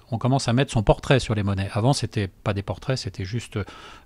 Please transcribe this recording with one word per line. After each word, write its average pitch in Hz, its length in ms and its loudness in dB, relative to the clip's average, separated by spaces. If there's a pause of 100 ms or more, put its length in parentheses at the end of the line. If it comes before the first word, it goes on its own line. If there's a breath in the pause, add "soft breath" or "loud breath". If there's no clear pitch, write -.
(120)
on 113 40 0
commence 131 300 2
à 120 60 2
mettre 131 180 2
son 110 140 2
portrait - 340 4
sur - 160 0
les 104 80 0
monnaies. 98 300 0
Avant, 117 200 2
c'était 104 360 -2
pas - 240 -4
des 98 100 -2
portraits, - 340 -4
c'était - 280 -8
juste, 110 340 -6 (460 loud breath)